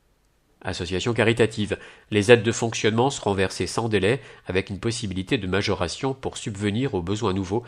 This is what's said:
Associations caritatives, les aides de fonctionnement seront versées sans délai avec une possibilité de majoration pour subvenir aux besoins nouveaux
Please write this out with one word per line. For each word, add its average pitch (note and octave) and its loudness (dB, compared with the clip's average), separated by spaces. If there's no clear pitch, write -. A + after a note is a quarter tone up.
Associations F#2+ -4
caritatives, G#2+ 2
les G#2 4
aides A2+ 8
de A#2 2
fonctionnement A2+ 2
seront G2+ -2
versées F#2 0
sans A2+ -2
délai G#2+ 2
avec G2 -2
une F#2+ -8
possibilité G#2 -4
de G2 -2
majoration G2 -2
pour - -8
subvenir G#2 -2
aux F2+ 0
besoins G2+ -2
nouveaux G2 -2